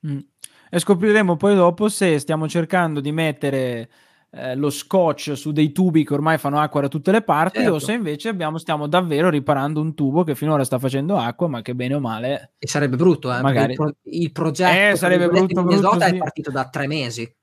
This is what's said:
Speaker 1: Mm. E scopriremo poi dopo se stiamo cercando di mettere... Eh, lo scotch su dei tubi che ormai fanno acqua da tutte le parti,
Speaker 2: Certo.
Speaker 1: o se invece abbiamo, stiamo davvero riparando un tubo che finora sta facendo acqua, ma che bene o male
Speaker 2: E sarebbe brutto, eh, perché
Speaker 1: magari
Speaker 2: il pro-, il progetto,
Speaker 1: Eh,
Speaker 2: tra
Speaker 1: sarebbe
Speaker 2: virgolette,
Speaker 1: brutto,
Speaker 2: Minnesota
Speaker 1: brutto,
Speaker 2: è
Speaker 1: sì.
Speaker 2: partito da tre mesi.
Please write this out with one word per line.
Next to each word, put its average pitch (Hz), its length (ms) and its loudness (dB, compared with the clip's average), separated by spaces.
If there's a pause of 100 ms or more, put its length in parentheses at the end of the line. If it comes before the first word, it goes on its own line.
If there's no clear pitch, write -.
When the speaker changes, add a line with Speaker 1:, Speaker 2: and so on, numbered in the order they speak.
Speaker 1:
Mm. 143 120 -4 (500)
E 175 100 0
scopriremo 196 580 2
poi 202 180 2
dopo 180 340 4
se 175 300 2
stiamo 156 300 -2
cercando 165 520 0
di 143 120 -4
mettere... 135 800 -4 (440)
Eh, 127 220 -8
lo 143 140 -2
scotch 156 680 -2
su 151 160 -8
dei 151 200 2
tubi 160 320 2
che 143 100 -4
ormai 156 240 2
fanno 143 200 -2
acqua 151 220 0
da 139 80 -2
tutte 147 240 -2
le 220 100 2
parti, 170 360 0
Speaker 2:
Certo. 220 160 2
Speaker 1:
o 151 40 -2
se 208 140 -4
invece 180 380 -4
abbiamo, 165 280 -4
stiamo 151 280 -4
davvero 165 420 2
riparando 147 520 0
un 156 140 -2
tubo 147 300 0
che 156 100 -2
finora 147 300 0
sta 123 140 -2
facendo 135 380 -2
acqua, 123 320 -2
ma 127 140 -6
che 127 120 -8
bene 127 200 -4
o 147 60 -2
male 123 580 -6
Speaker 2:
E - 80 -12
sarebbe 135 300 0
brutto, 156 320 2
eh, 123 120 -2
perché - 20 -2
Speaker 1:
magari 127 300 2
Speaker 2:
il 131 40 -6
pro-, 151 180 -2 (100)
il 160 280 -4
progetto, 170 400 0
Speaker 1:
Eh, 196 160 4
Speaker 2:
tra 196 80 2
Speaker 1:
sarebbe 180 320 2
Speaker 2:
virgolette, 185 260 4
Speaker 1:
brutto, 180 140 2
Speaker 2:
Minnesota 190 280 4
Speaker 1:
brutto, - 100 2
Speaker 2:
è 180 60 4
Speaker 1:
sì. 185 60 0
Speaker 2:
partito 147 320 -6
da 131 180 -4
tre 139 180 -4
mesi. 120 560 -6